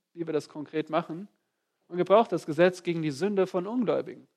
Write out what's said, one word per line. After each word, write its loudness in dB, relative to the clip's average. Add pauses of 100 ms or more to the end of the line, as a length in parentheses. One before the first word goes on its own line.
(140)
wie -8
wir -6
das -2
konkret -8
machen. -4 (640)
Und -6
gebrauch 6
das -4
Gesetz 2
gegen -2
die -2
Sünde 0
von -4
Ungläubigen. -2